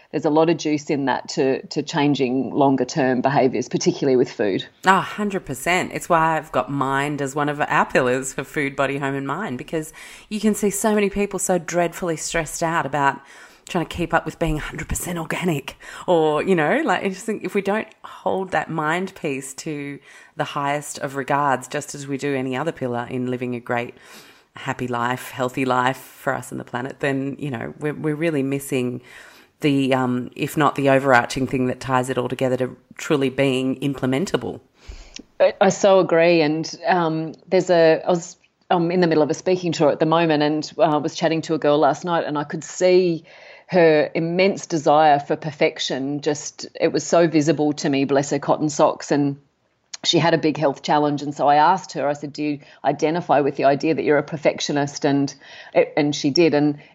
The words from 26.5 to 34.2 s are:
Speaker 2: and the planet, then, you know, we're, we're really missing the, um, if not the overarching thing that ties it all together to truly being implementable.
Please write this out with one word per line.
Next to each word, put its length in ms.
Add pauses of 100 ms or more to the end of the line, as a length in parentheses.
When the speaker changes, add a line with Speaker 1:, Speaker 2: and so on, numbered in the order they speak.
Speaker 2:
and 80
the 60
planet, 340
then, 400
you 100
know, 300
we're, 140
we're 220
really 280
missing 580 (600)
the, 320
um, 420
if 220
not 180
the 140
overarching 580
thing 200
that 120
ties 300
it 80
all 100
together 300
to 180 (220)
truly 320
being 500
implementable. 800 (800)